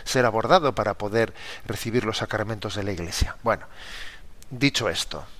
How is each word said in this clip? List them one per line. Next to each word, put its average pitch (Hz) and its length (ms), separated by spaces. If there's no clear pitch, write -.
Ser 127 180
abordado 120 500
para 104 200
poder 104 400
recibir 113 400
los 110 140
sacramentos 107 560
de 104 80
la 101 100
Iglesia. - 500
Bueno, - 220
dicho 123 380
esto, - 380